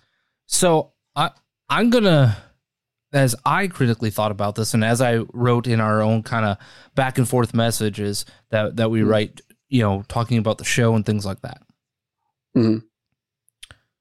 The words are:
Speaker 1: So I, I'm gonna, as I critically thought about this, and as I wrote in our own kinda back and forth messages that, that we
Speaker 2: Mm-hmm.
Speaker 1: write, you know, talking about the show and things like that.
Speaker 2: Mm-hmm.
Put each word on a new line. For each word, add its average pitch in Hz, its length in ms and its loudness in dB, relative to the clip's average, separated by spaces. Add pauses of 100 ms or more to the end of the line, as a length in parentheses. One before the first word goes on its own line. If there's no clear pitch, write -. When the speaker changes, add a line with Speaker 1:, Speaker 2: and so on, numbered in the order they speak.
(460)
Speaker 1:
So 165 460 0 (240)
I, 151 140 -2 (380)
I'm 196 220 0
gonna, 165 460 4 (760)
as 135 220 2 (120)
I 180 220 0
critically 117 420 -2
thought 107 220 -2
about 101 240 -4
this, 110 180 -4
and 110 100 2
as 117 160 0
I 120 180 2 (140)
wrote 120 340 0
in 113 140 0
our 107 220 2
own 110 200 0
kinda 110 360 -2 (360)
back 131 240 -2
and 123 100 2
forth 123 260 0
messages 107 720 -2 (260)
that, 107 260 -2
that 113 140 0
we 113 100 0
Speaker 2:
Mm-hmm. 107 80 2
Speaker 1:
write, 107 320 0 (280)
you 123 140 2
know, 101 260 0
talking 117 300 -2
about 107 200 -2
the - 60 -14
show 117 300 2
and 107 120 0
things 107 180 -2
like 98 160 -8
that. - 220 -14 (960)
Speaker 2:
Mm-hmm. 110 220 2 (1200)